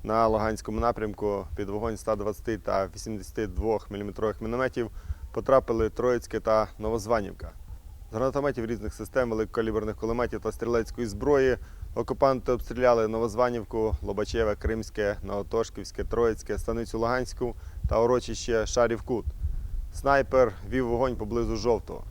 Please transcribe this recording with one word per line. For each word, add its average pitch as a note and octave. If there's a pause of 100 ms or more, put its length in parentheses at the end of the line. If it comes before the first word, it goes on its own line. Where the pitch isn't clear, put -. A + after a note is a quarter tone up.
На A2+
Луганському A2
напрямку G#2
під G2+
вогонь G#2+
ста G#2+
двадцяти G#2
та G2
вісімдесяти G#2+
двох G#2
міліметрових G2+
мінометів A#2+ (420)
потрапили A2+
Троїцьке A#2+
та A2 (120)
Новозванівка. G#2+ (600)
З A2
гранатометів C3
різних G#2+
систем, A#2+
великокаліберних A2
кулеметів A#2
та A2
стрілецької A#2
зброї B2+ (380)
окупанти B2+
обстріляли A#2+
Новозванівку, A2+
Лобачеве, G#2
Кримське, G#2
Новотошківське, G2+
Троїцьке, A2+
Станицю A2+
Луганську A#2+ (340)
та A2
урочище A#2
Шарів A#2
Кут. A2+ (680)
Снайпер C3 (160)
вів B2
вогонь A#2+
поблизу A2+
Жовтого. G#2+